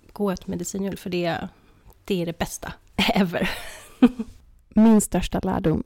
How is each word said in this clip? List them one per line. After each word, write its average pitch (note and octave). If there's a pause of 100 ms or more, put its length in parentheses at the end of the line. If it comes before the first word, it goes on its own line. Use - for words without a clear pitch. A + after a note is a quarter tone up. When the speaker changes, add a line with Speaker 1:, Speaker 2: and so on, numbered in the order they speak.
(140)
Speaker 1:
gå G3+
ett F#3
medicinhjul, F#3+
för -
det, F3 (580)
det F#3
är E3
det E3+
bästa - (220)
<laughs> -
ever. F3+ (1200)
Speaker 2:
Min G#3+
största -
lärdom E3+